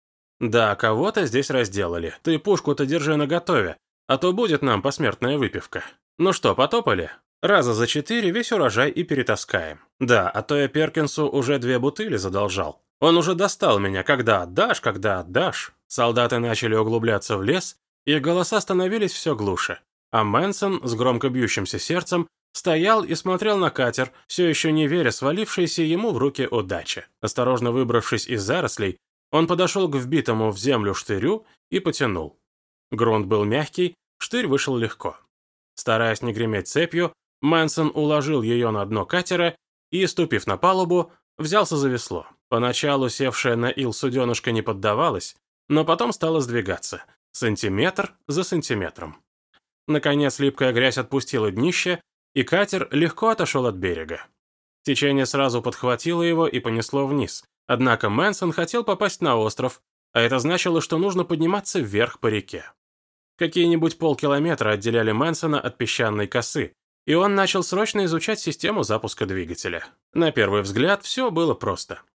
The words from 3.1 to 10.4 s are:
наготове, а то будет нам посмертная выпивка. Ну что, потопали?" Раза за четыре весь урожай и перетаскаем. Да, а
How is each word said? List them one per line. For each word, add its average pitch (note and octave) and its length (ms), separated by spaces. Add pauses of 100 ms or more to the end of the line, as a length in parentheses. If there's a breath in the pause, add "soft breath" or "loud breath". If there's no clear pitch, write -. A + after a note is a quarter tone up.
наготове, D3 600 (300)
а C3+ 120
то F#3 140
будет F#3 300
нам A2+ 200
посмертная C3+ 560
выпивка. - 440 (360)
Ну F3+ 140
что, G2+ 220
потопали?" B2+ 560 (300)
Раза E3+ 320
за A2+ 140
четыре F#3+ 440
весь A3+ 200
урожай C3+ 400
и E3+ 140
перетаскаем. G2 760 (200)
Да, A2 280
а G#2+ 140